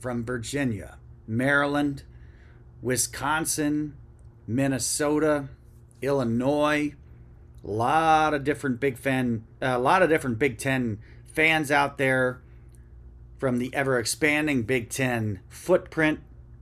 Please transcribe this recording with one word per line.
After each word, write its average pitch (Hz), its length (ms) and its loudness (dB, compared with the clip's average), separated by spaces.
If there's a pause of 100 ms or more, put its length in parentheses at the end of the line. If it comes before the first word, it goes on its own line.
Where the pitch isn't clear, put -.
from 120 240 -6
Virginia, 123 720 -6 (300)
Maryland, 143 720 0 (800)
Wisconsin, 151 1120 -2 (540)
Minnesota, 143 1000 0 (540)
Illinois. 143 920 0 (680)
A 95 60 -10
lot 151 640 4
of 143 80 -2
different 139 380 -2
Big 135 180 0
Fan, 127 460 -2 (160)
a 127 180 0
lot 165 240 4
of 160 60 4
different 131 320 0
Big 139 180 0
Ten 123 400 -2 (260)
fans 156 460 0
out 143 280 2
there 131 440 0 (960)
from 123 200 0
the 127 140 -4
ever-expanding 139 920 0
Big 120 240 -2
Ten 113 500 -2 (100)
footprint. - 680 0 (440)